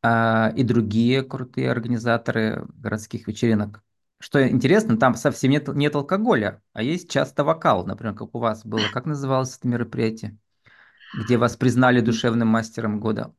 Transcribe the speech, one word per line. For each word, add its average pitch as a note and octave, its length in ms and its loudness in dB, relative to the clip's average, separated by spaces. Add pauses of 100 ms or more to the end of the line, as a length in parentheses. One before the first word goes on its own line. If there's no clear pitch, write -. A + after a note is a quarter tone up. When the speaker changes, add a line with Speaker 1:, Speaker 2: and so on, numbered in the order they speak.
Speaker 1:
А, A2+ 540 2
и C3+ 60 2
другие A#2 640 2
крутые B2+ 460 -6
организаторы A#2 920 -2 (100)
городских G#2+ 520 -8
вечеринок. G#2+ 560 -2 (380)
Что C3+ 280 2
интересно, C3+ 500 2
там B2+ 160 4
совсем C3 360 0
нет, C#3+ 180 0
нет D3 260 0
алкоголя, D3 680 0 (100)
а A2 100 -6
есть E3 280 -4
часто C#3+ 340 -2
вокал, D#3 420 2
например, G2+ 280 -6
как - 200 -14
у A#2 40 -6
вас A2 260 -2
было. G#2+ 240 -2
Как B2 180 -6
называлось C3+ 520 -2
это B2+ 100 -4
мероприятие, A2+ 680 -4 (760)
где A#2 260 0
вас A#2+ 180 2
признали B2 440 4
Speaker 2:
М. - 20 2
Speaker 1:
душевным A2+ 460 2
мастером A2 520 -2
года? A2 380 -4